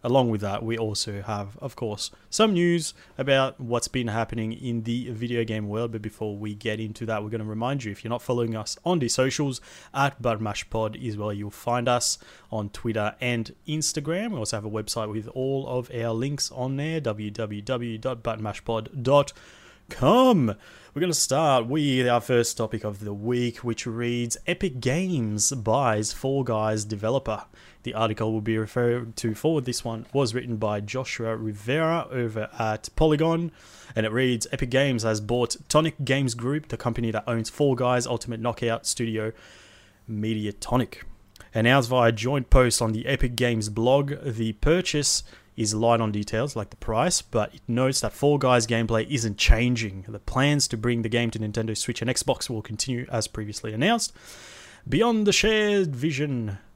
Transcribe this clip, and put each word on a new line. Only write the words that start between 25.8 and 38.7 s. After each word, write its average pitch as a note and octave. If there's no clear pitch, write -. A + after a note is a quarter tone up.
Fall C#3
Guys A2
developer." A2
The A#2+
article A2
we'll A2
be A2
referring A#2
to A2
for D#3
this B2+
one A2+
was C3+
written A#2+
by G#2+
Joshua A2+
Rivera B2
over A2+
at A2
Polygon, D#3+
and A2
it G#2+
reads, B2
"Epic C3
Games C3
has A2
bought A#2+
Tonic D#3
Games C3+
Group, C3+
the -
company A#2
that G#2+
owns A#2
Fall C#3
Guys, B2
Ultimate A#2
Knockout A2+